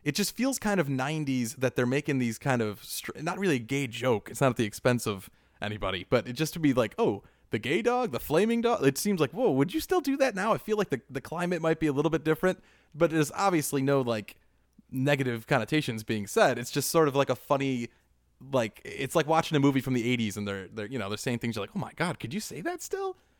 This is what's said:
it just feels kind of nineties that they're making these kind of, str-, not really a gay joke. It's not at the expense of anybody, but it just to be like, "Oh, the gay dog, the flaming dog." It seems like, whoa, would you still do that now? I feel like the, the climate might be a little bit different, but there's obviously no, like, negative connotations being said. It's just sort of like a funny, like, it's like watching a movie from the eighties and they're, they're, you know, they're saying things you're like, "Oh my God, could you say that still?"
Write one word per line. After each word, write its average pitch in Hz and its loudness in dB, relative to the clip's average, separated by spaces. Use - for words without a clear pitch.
it 147 0
just - -2
feels 254 0
kind 202 0
of 143 0
nineties 135 -2
that 127 0
they're 123 4
making 135 0
these 117 0
kind 127 0
of, 107 -6
str-, - -10
not 175 -4
really 185 2
a 123 2
gay 135 -2
joke. 117 0
It's 123 -4
not 135 6
at 117 0
the 113 2
expense 120 0
of 98 -6
anybody, 98 -4
but 117 2
it 123 -6
just 151 -2
to 175 -10
be 147 4
like, 113 2
"Oh, 123 0
the 120 0
gay 139 0
dog, 240 0
the 117 -4
flaming 220 2
dog." 233 2
It 139 4
seems 202 0
like, 143 0
whoa, 226 0
would 139 2
you 320 -2
still 359 0
do 269 -2
that 240 2
now? 202 0
I 151 -2
feel 214 -2
like 202 0
the, 127 -2
the 131 -8
climate 175 -4
might 160 2
be 156 0
a 143 2
little 151 2
bit 147 0
different, 170 0
but 160 4
there's 156 2
obviously 165 0
no, 139 4
like, 113 -2
negative 131 0
connotations 117 0
being 104 -4
said. 151 4
It's 120 -8
just 139 -2
sort 160 4
of 131 0
like 139 4
a 127 0
funny, 135 -2
like, 117 -2
it's - -4
like 156 2
watching 160 2
a 143 4
movie 139 4
from 131 -2
the 120 0
eighties 110 0
and 104 -4
they're, 98 -6
they're, 107 -10
you 131 -6
know, 98 -4
they're 104 -4
saying 120 -2
things 117 -4
you're 104 -4
like, - -10
"Oh 202 -4
my 120 -6
God, 165 -2
could 117 -8
you 202 -4
say - -10
that 330 -6
still?" 381 -6